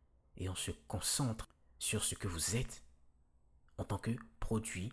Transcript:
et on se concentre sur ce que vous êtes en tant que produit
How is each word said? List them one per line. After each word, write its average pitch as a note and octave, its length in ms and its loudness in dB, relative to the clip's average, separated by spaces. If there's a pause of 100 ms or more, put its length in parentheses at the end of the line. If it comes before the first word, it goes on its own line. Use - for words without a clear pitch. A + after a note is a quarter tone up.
(360)
et F#2 120 -2
on F#2 60 -2
se - 160 -4 (160)
concentre - 600 2 (320)
sur - 260 2
ce - 100 2
que - 140 -2
vous E2+ 280 2
êtes - 260 0 (960)
en F#2 80 -2
tant G2 140 0
que A#2 180 0 (240)
produit G#2+ 520 0